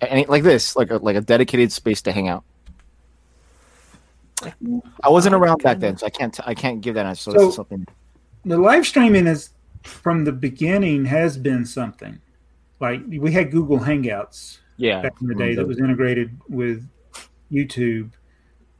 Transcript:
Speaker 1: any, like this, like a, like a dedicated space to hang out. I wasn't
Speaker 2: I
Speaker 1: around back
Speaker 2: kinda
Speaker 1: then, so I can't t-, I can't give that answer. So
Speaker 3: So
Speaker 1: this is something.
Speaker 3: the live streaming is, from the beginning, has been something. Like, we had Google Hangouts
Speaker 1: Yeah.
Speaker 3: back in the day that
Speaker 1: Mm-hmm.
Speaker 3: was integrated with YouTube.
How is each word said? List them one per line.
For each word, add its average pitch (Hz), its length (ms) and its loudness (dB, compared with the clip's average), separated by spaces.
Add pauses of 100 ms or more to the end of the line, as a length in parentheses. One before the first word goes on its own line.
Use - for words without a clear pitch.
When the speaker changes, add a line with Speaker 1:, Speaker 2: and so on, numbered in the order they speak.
Speaker 1:
any, 135 260 2
like 143 160 4
this, 147 320 4
like 123 160 0
a, 113 60 0
like 104 180 0
a 104 60 0
dedicated 120 500 4
space - 320 -2
to 95 80 -2
hang 95 160 -2
out. 87 160 -4 (2500)
I 139 60 4
wasn't 180 260 6
Speaker 2:
I 190 40 4
Speaker 1:
around 165 240 4
back 127 140 4
Speaker 2:
kinda 104 100 -2
Speaker 1:
then, 95 100 -4
so - 80 -8
I 107 40 -6
can't 117 240 -8
t-, - 120 -14
I 120 80 -6
can't 120 280 -6
give 113 140 -6
that 107 100 -2
answer. 95 180 -8
So - 80 -10
Speaker 3:
So 104 80 0
Speaker 1:
this 98 100 8
is 90 60 -4
something. 95 320 -10 (580)
Speaker 3:
the 170 120 -2
live 233 280 6
streaming 208 420 4
is, 156 220 -2 (340)
from 165 400 -4
the 147 80 0
beginning, 147 720 -2
has 151 320 0
been 127 280 -2
something. 107 540 -10 (600)
Like, 123 280 -4
we 160 260 -2
had 170 180 2
Google 147 280 2
Hangouts 120 800 -4 (180)
Speaker 1:
Yeah. 107 240 0
Speaker 3:
back 135 200 -4
in 123 60 -4
the 120 80 -4
day 117 200 -2
that 127 60 -2
Speaker 1:
Mm-hmm. - 60 -4
Speaker 3:
was 123 120 -6
integrated 127 580 -2 (100)
with 120 400 -6 (640)
YouTube. 120 600 -4 (680)